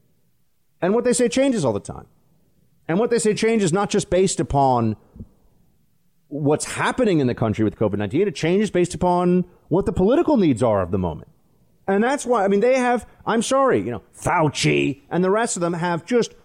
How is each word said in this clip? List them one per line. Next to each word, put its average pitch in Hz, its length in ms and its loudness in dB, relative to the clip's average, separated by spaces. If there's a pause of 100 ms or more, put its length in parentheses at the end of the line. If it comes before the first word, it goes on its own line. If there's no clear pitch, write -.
(800)
And 180 140 -2
what 226 120 -2
they 247 80 2
say 247 140 2
changes 247 380 0
all 117 80 0
the 101 60 -6
time. - 260 -14 (840)
And 165 120 0
what 240 100 0
they 240 80 0
say 214 160 0
changes 220 400 0
not 202 160 0
just - 220 -2
based 185 280 2
upon 127 560 0 (1300)
what's 147 380 -2
happening 202 540 0
in 139 60 2
the 123 80 0
country 110 300 -2
with 104 120 0
covid 104 220 -2
nineteen, 104 300 -2
it 196 80 -6
changes 190 360 0
based 180 240 0
upon 180 500 2 (240)
what 190 160 0
the 220 80 -4
political 277 440 2
needs 143 260 2
are 107 180 2
of 87 100 -4
the 101 60 0
moment. 87 320 -6 (580)
And 196 160 2
that's 277 220 -2
why, 240 180 0
I 190 40 2
mean, 202 120 2
they 247 180 4
have, 247 300 0 (180)
I'm 226 160 0
sorry, 262 380 2
you 98 120 -4
know, 113 120 -10 (100)
Fauci 147 960 0
and 170 140 0
the 185 80 2
rest 226 240 0
of 180 60 -8
them 170 120 -2
have 175 320 -4
just 240 400 0